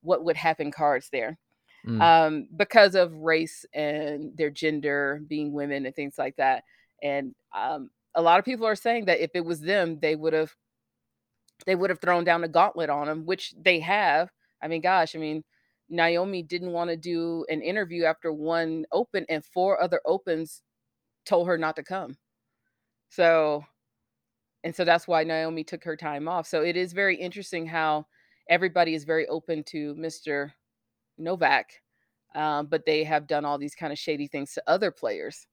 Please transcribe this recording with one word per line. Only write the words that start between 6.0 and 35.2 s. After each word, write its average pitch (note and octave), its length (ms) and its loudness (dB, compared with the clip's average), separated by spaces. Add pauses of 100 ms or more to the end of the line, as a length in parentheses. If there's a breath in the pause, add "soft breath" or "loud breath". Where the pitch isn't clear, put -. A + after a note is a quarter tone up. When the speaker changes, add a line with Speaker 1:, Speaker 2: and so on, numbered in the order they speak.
Speaker 1:
like C#3 200 -4
that, C3 260 2 (400 soft breath)
and, C#3 320 -4 (180)
um, C3 380 -6 (240)
a E3 60 2
lot E3+ 180 8
of G3+ 60 -4
people A#3+ 220 -4
are G#3+ 80 0
saying A#3 300 -2
that F3 160 4
if D#3+ 140 -2
it F3 100 -2
was E3 160 -4
them, E3+ 380 0
they D#3 160 0
would've, D#3 400 -2 (1120)
they F#3+ 100 2
would've F3+ 240 0
thrown F3 240 2
down E3+ 180 4
the E3+ 60 -2
gauntlet E3 420 2
on D3 200 -2
him, D#3 160 -4
which F#3 320 -4
they E3+ 220 4
have. F3 500 2 (320)
I D3+ 60 -8
mean, E3 140 -4
gosh, F3+ 340 2
I D#3+ 40 -10
mean, D#3 240 -6 (460)
Naomi E3+ 540 0
didn't F3 280 -8
wanna E3+ 260 -2
do E3 520 -4
an D#3 120 -4
interview E3+ 440 -4
after D#3+ 280 0
one D#3+ 580 -2
Open, G3+ 380 -2
and D#3 160 -4
four F#3 360 0
other F3 240 0
Opens E3 560 -2 (640)
told F3 220 2
her F3 100 2
not D#3+ 200 -2
to D3+ 60 -10
come. E3+ 340 -10 (920)
So, D#3 560 4 (1000)
and E3 120 -6
so F3+ 100 0
that's E3+ 220 4
why D#3+ 160 2
Naomi D#3+ 400 -2
took D#3 220 -12
her D#3+ 120 -6
time D3+ 300 -6
off, E3+ 200 -4
so D#3 160 0
it E3+ 140 0
is F3+ 160 -4
very F#3+ 240 2
interesting F3+ 500 -8
how D#3+ 400 -2 (420)
everybody E3+ 460 2
is D3+ 100 -6
very D#3+ 220 0
open D#3 380 -4
to D3 300 -8
Mister D3 580 -6 (640)
Novak, D#3+ 640 0 (540)
um, D3+ 320 -2
but D#3 180 -2
they D#3 200 2
have D3+ 220 -2
done D3 180 -2
all C#3+ 120 -2
these C#3+ 180 -8
kinda D3+ 200 -8
shady D3 320 -4
things C#3+ 260 -8
to - 140 -8
other F#3 240 2
players G2+ 600 -8